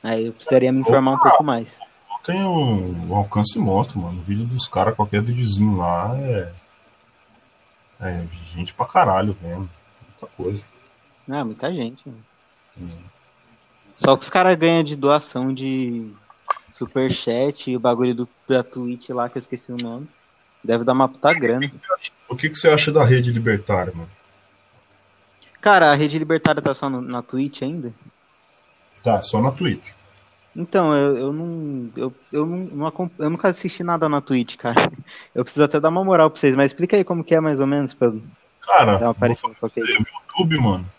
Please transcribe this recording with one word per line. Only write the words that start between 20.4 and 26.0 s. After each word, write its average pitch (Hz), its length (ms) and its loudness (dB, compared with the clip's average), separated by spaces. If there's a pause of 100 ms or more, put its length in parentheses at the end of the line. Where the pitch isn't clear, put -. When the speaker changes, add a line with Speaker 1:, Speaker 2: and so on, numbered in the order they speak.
Speaker 1:
Deve 117 220 -2
dar 127 80 2
uma 131 160 4
puta 143 240 0
grana. 131 340 0
Speaker 2:
O - 40 -8
que - 80 -20
que - 0 -
você - 160 -8
acha, - 160 -10 (180)
o 131 80 -8
que 156 140 -4
que 151 80 -10
você 170 100 4
acha 151 240 4
da 151 120 6
Rede 123 280 4
Libertária, 101 600 -2
mano? 82 160 -14 (1500)
Speaker 1:
Cara, 180 300 6
a 143 40 6
Rede 147 240 0